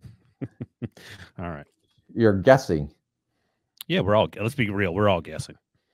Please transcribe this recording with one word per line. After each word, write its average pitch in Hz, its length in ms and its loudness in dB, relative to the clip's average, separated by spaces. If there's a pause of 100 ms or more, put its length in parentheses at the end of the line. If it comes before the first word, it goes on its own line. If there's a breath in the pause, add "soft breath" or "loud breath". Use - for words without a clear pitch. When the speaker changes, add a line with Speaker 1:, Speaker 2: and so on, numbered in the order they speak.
(1400 loud breath)
Speaker 1:
All 87 120 -10
right. 73 160 -12 (480)
Speaker 2:
You're 110 200 4
guessing. 92 580 2 (960)
Speaker 1:
Yeah, 180 140 -2
we're 98 140 2
all, 98 140 2 (100)
let's 110 160 -6
be 107 140 -2
real, 98 240 -2
we're 101 160 2
all 87 120 0
guessing. 78 340 -14 (380)